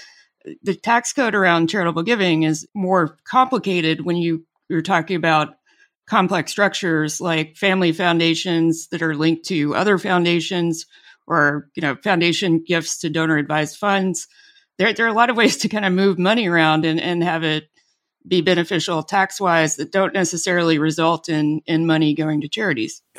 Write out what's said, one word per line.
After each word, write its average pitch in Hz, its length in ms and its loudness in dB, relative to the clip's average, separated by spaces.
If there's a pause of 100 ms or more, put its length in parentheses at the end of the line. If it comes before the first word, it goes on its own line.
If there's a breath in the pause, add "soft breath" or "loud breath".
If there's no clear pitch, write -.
(600 loud breath)
the 190 140 -4
tax 233 360 0
code 226 240 0
around 170 320 2
charitable 170 360 -2
giving 185 400 2
is 156 300 -2
more 185 520 0
complicated 180 800 0
when 175 100 0
you, 170 300 -2 (240)
you're 165 120 -2
talking 175 360 -2
about 156 380 0 (500 soft breath)
complex 185 460 0
structures 165 680 -2
like 160 380 -2
family 185 340 2
foundations 165 960 0
that 165 120 -8
are 160 140 -2
linked 160 300 0
to 147 300 -2
other 196 220 2
foundations 170 880 -2 (400 soft breath)
or, 147 480 0
you - 80 -10
know, 143 220 -2
foundation 170 600 2
gifts 165 360 -4
to 165 100 -4
donor 160 280 0
advised 151 400 -2
funds. 190 500 -2 (500 soft breath)
There, 208 160 2
there 226 140 0
are - 20 -2
a 214 40 -2
lot 240 180 4
of 226 40 -4
ways 233 220 2
to - 100 -2
kind 214 160 -4
of 190 100 2
move 190 260 2
money 208 280 2
around 160 380 4
and, 160 160 0
and 170 220 -2
have 165 200 -2
it 156 220 -2 (640)
be 185 140 2
beneficial 170 600 0
tax-wise 175 760 0
that 151 140 -8
don't 190 220 0
necessarily 170 640 0
result 160 500 0
in, 151 380 0
in 165 220 0
money 156 260 2
going 156 280 -2
to 147 60 -8
charities. 165 540 -4 (180)